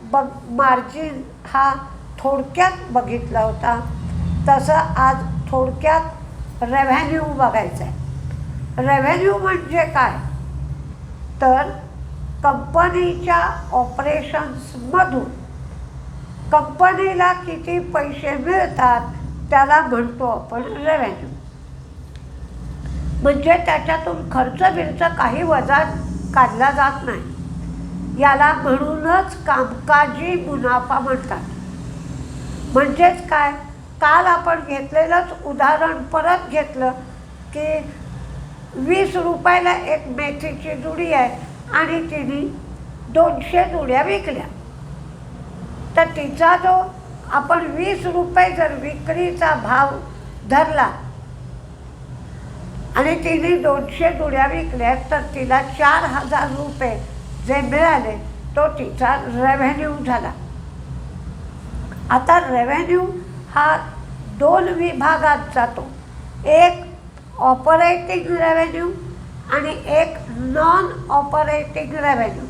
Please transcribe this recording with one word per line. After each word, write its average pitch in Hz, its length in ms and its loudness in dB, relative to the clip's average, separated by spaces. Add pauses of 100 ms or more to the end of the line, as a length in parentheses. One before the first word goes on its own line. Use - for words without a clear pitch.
बघ, 269 220 2 (260)
मार्जिन 262 680 0 (240)
हा 269 280 2 (460)
थोडक्यात 277 720 0
बघितला 233 500 0
होता, 233 380 0 (680)
तसं 277 260 6
आज 269 500 4 (260)
थोडक्यात 294 1120 0
रेव्हेन्यू 269 600 2 (100)
बघायचा 220 500 2
आहे. - 1040 -6
रेव्हेन्यू 339 500 4
म्हणजे 349 480 0
काय, 269 320 2 (1200)
तर 262 280 4 (760)
कंपनीच्या 339 960 2 (320)
ऑपरेशन्समधून 277 1600 -2 (1200)
कंपनीला 359 840 4
किती 349 440 -4 (120)
पैसे 285 440 -2
मिळतात 277 800 2 (360)
त्याला 285 320 8
म्हणतो 240 440 -2
आपण 233 380 -4
रेव्हेन्यू. 240 640 -2 (2000)
म्हणजे 285 420 4
त्याच्यातून 320 680 -2
खर्च 254 300 0 (140)
बिर्च 320 260 -2 (160)
काही 269 260 0
वजा 277 340 4 (560)
काढला 247 380 6
जात 277 340 2
नाही, - 1160 -6
याला 285 320 8
म्हणूनच 311 840 0 (100)
कामकाजी 285 960 2
मुनाफा 254 580 0
म्हणतात. 262 420 -2 (1300)
म्हणजेच 330 560 4
काय, 294 220 2 (500)
काल 320 240 6
आपण 339 340 2
घेतलेलंच 320 840 0
उदाहरण 294 580 2
परत 339 460 0
घेतलं 262 420 -2 (600)
की 302 260 -2 (960)
वीस 359 380 2
रुपयाला 349 580 2 (120)
एक 302 220 -2
मेथीची 285 680 -6
जुडी 320 380 -4
आहे 247 320 2 (280)
आणि 320 260 2 (100)
तिने 285 320 -4 (720)
दोनशे 339 580 4
जुड्या 285 320 0
विकल्या, 349 420 -4 (1500)
तर 330 200 4
तिचा 311 420 4
जो 370 160 4 (580)
आपण 339 400 2
वीस 359 340 -2
रुपये 359 460 2
जर 320 300 0
विक्रीचा 320 720 0 (100)
भाव 262 320 2 (540)
धरला 294 400 4 (2000)
आणि 311 260 2
तिने 330 340 2
दोनशे 311 520 0
जुड्या 294 380 2
विकल्या, 247 480 0 (160)
तर 294 100 2
तिला 262 400 0
चार 294 420 2
हजार 285 460 0
रुपये 269 500 -4 (480)
जे 277 140 2
मिळाले, 262 540 2 (400)
तो 294 120 4
तिचा 262 480 0
रेव्हेन्यू 269 880 0
झाला. 240 260 -2 (1800)
आता 254 300 6
रेव्हेन्यू 311 680 2 (480)
हा 302 220 4 (600)
दोन 339 240 6
विभागात 311 720 2 (180)
जातो, 233 360 -2 (540)
एक 339 280 8 (640)
ऑपरेटिंग 339 1000 4
रेव्हेन्यू 330 540 0 (600)
आणि 294 320 -2
एक 320 320 2 (120)
नॉन 302 560 2 (240)
ऑपरेटिंग 294 840 0
रेव्हेन्यू. 262 560 0